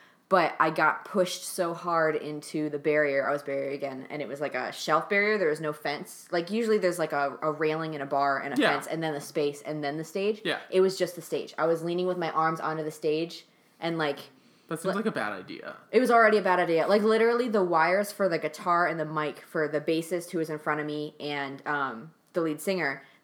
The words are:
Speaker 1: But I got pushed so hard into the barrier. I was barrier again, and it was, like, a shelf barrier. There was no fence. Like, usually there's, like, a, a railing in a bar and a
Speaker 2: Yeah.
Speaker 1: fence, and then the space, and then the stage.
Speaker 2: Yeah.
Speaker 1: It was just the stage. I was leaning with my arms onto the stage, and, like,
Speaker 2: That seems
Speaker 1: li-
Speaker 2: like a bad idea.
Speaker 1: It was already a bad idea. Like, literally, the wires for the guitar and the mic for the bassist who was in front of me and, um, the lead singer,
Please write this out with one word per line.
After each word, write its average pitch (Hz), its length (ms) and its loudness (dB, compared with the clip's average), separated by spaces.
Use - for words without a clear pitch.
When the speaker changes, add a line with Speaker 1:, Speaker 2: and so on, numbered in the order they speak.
Speaker 1:
But 175 300 4
I 160 120 4
got 160 340 2
pushed - 400 -2
so 170 300 -4
hard 165 420 0
into 151 540 -6
the 147 80 -4
barrier. 143 500 2
I 135 40 2
was 143 100 -2
barrier 139 300 -4
again, 135 360 -8
and 151 140 -8
it 117 60 -8
was, 139 120 -8
like, 147 140 -4
a 127 180 -4
shelf 160 380 0
barrier. 208 260 2
There 170 140 2
was 151 100 -2
no 151 140 -4
fence. - 560 -8
Like, 170 200 -2
usually 220 280 2
there's, 180 200 0
like, 156 140 -2
a, 143 300 0
a 156 100 0
railing 156 400 -2
in 147 80 -6
a 139 60 -6
bar 139 340 2
and 139 180 -6
a - 20 4
Speaker 2:
Yeah. 160 120 4
Speaker 1:
fence, 143 140 -2
and 160 160 -4
then 160 100 0
the 143 80 -4
space, 147 400 -4
and 151 240 -6
then 143 140 -2
the 160 60 -6
stage. 202 380 -4
Speaker 2:
Yeah. 160 140 -2
Speaker 1:
It 185 100 4
was 185 160 4
just 175 200 -2
the 170 60 -12
stage. - 360 -6
I 156 80 2
was 165 160 2
leaning 175 240 -2
with 180 100 -2
my 170 140 -2
arms 160 300 0
onto 156 220 -4
the 156 80 -6
stage, 160 540 -2
and, 165 200 -4
like, 147 220 0
Speaker 2:
That 156 120 -6
seems 190 140 -2
Speaker 1:
li- 202 80 -2
Speaker 2:
like 214 40 0
a 208 60 -2
bad 107 220 -2
idea. 92 420 -12
Speaker 1:
It 220 100 6
was 240 100 4
already 220 280 8
a 196 40 0
bad 185 180 4
idea. 165 280 4
Like, 208 140 6
literally, 226 480 4
the 208 120 4
wires 180 480 4
for 202 160 0
the 170 120 2
guitar 170 480 0
and 165 120 -2
the 156 60 -2
mic 151 360 -4
for 156 280 -2
the 147 140 -2
bassist 165 480 -2
who 175 80 -4
was 160 100 -2
in 156 100 -4
front 151 220 -2
of 151 60 -4
me 151 340 -6
and, 139 460 -6
um, 139 460 -4
the 180 80 -2
lead 156 220 -2
singer, 165 400 -2